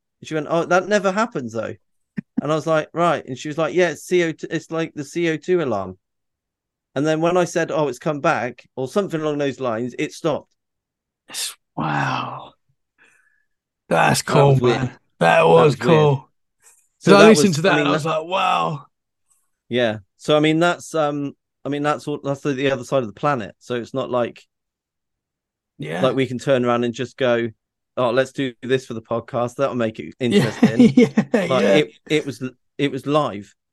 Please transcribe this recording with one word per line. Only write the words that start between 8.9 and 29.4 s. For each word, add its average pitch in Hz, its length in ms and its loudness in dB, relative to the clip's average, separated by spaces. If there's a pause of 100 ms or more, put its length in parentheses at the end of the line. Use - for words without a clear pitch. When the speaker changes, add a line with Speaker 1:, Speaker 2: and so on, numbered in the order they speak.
Speaker 1:
along 151 180 -2
those 139 220 -4
lines, 120 380 -4
it 151 140 -4
stopped. - 400 -6 (760)
Speaker 2:
Yes. - 260 -10 (220)
Wow. - 800 -6 (1300)
That's 156 340 2
Speaker 1:
That - 100 -6
Speaker 2:
cool, 143 200 6
Speaker 1:
was 131 80 4
weird. 117 180 2
Speaker 2:
man. 127 80 -2
That - 120 -10 (200)
Speaker 1:
That 165 280 4
Speaker 2:
was 165 180 6 (120)
Speaker 1:
was - 20 -16
weird. 123 100 -2
Speaker 2:
cool. 151 420 2 (680)
Speaker 1:
So - 140 2
Speaker 2:
So 202 40 8
I 202 60 8
Speaker 1:
that 220 60 10
Speaker 2:
listened 208 200 6
Speaker 1:
was, 151 80 0
Speaker 2:
to 156 60 -4
that 185 100 4
Speaker 1:
I 165 40 2
mean, 151 40 2
Speaker 2:
and 143 80 0
I 143 40 0
was 151 120 -2
Speaker 1:
that 160 60 -4 (100)
Speaker 2:
like, 160 80 -12
"Wow." 175 580 -2 (840)
Speaker 1:
Yeah. 117 300 0 (180)
So, 151 200 0
I 151 40 4
mean, 156 180 2
that's, 170 360 -2
um, 147 420 -4 (280)
I 135 40 -8
mean, 143 140 -4
that's 147 260 -2
all, 147 140 -6
that's 139 180 -6
the, 147 140 -4
the 135 160 -2
other 123 140 -4
side 135 180 -2
of 113 60 -6
the 98 40 -14
planet. 135 460 -4
So - 160 -8
it's 113 200 -8
not 131 160 -6
like, 120 320 -4 (1400)
Speaker 2:
Yeah. 78 240 -6
Speaker 1:
like, 127 140 2
we 131 100 0
can 123 120 -6
turn 127 260 0
around 120 200 0
and 120 100 -4
just 123 220 -10
go, 120 340 0 (460)
"Oh, 120 140 0
let's 131 220 0
do 131 300 -6
this 127 240 -2
for 123 80 -12
the 113 80 -10
podcast. 120 540 -6